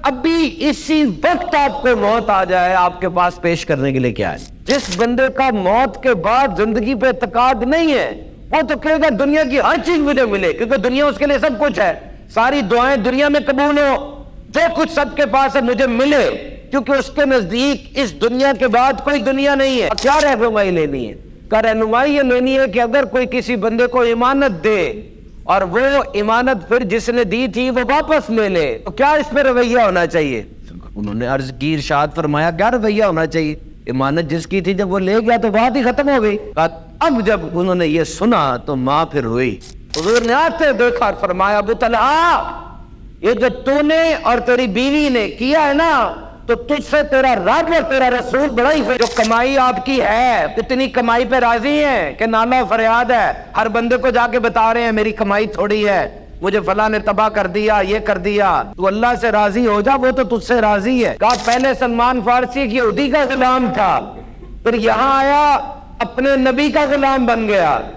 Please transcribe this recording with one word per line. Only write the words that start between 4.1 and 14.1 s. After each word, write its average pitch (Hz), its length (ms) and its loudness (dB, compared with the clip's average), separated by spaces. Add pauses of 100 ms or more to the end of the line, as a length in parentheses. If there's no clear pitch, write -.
क्या 101 180 -4
है? 71 80 -8 (280)
जिस 233 320 -2
बंदे 247 320 0
का 262 220 0
मौत 214 520 0
के 254 100 2
बाद 214 420 0
जिंदगी 220 400 -2
पे 247 140 0
एतकाद 240 540 0
नहीं 311 300 2
है, 156 180 0 (420)
वो 311 80 2
तो 294 140 -2
कहेगा 311 340 0
दुनिया 285 340 2
की 262 140 0
हर 247 240 2
चीज 330 180 0
मुझे 277 260 2
मिले, 196 280 0
क्योंकि 233 240 -2
दुनिया 254 300 0
उसके 277 180 -2
लिए 277 140 2
सब 277 200 -2
कुछ 285 200 -2
है। 185 120 2 (380)
सारी 269 320 0
दुआएं 240 420 2
दुनिया 262 260 0
में 285 160 0
कबूल 285 340 0
हो, 277 180 2 (520)